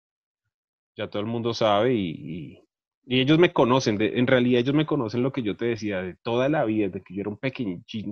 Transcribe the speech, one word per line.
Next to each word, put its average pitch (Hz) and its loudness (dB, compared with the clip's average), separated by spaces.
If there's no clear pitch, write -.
Ya 107 -8
todo - -6
el 110 -6
mundo 117 -2
sabe 110 2
y, 95 0
y - -12
Y 127 2
ellos 143 6
me 170 4
conocen, 127 4
de, 107 0
en 123 2
realidad 123 4
ellos 131 0
me 151 2
conocen 120 -2
lo 131 -2
que 135 -4
yo 101 -4
te - -6
decía, 104 -4
de 90 -8
toda 123 0
la 151 0
vida, 107 0
desde 95 -10
que - -16
yo 98 -6
era 101 -6
un 107 -8
pequeñín, 110 -6